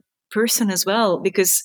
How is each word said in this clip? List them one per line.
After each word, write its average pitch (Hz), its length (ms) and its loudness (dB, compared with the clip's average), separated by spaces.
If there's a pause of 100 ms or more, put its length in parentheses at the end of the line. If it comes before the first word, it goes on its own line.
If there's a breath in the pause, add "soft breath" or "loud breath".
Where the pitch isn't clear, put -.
(300)
person 220 400 0
as 185 160 -2
well, 196 320 2
because, - 460 0